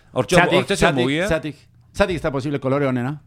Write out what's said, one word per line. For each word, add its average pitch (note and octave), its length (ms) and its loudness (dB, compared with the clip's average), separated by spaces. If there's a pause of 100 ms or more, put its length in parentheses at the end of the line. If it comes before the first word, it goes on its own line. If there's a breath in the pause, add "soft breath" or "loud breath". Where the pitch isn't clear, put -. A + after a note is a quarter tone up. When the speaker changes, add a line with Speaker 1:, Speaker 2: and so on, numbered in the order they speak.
(120)
Speaker 1:
Hortxe, D3 240 2
Speaker 2:
Zatik, F3 240 4
Speaker 1:
hortxe F#3+ 160 -2
zen E3 140 4
Speaker 2:
zatik, C3+ 120 0
Speaker 1:
mugia. D3 240 0
Speaker 2:
zatik. D#3 300 -4 (400)
Zatik F#3 200 0
ez C3+ 60 -8
da D#3+ 80 -2
posible C#3 300 -4
kolore C#3 260 0
onena? B2+ 300 -2 (100)